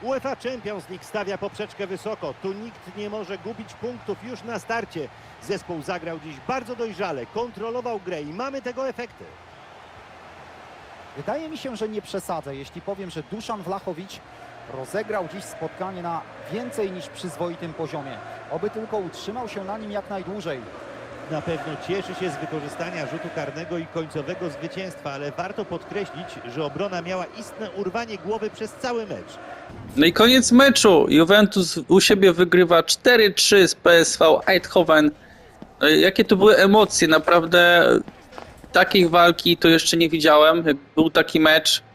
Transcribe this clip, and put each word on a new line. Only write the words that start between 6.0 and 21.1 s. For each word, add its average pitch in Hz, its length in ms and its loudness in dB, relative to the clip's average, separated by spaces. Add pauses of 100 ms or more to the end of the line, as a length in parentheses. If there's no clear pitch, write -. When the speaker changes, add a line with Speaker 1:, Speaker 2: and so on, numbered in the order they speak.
Speaker 1:
dziś 151 160 -16 (120)
bardzo 247 280 -8
dojrzale, 180 500 -8
kontrolował 233 800 -8
grę 170 160 -8
i 147 120 -12
mamy 269 280 -10
tego 254 280 -8
efekty. 233 340 -14 (1900)
Speaker 2:
Wydaje 285 320 -8
mi 311 80 -12
się, 254 180 -12
że 220 140 -6
nie 214 120 -8
przesadzę, 165 540 -8
jeśli 139 260 -16
powiem, 196 280 -10
że 156 220 -12
Duszan 214 320 -10
Wlachowicz 190 560 -10 (580)
rozegrał 196 560 -8
dziś 190 100 -14
spotkanie 185 580 -12
na 170 200 -8 (320)
więcej 220 380 -6
niż 180 160 -14
przyzwoitym 170 680 -10
poziomie. 143 440 -10 (340)
Oby 165 180 -6
tylko 220 280 -8
utrzymał 208 520 -10
się 196 140 -12
na 196 140 -10
nim 214 140 -14
jak 208 180 -8
najdłużej. 175 500 -10 (720)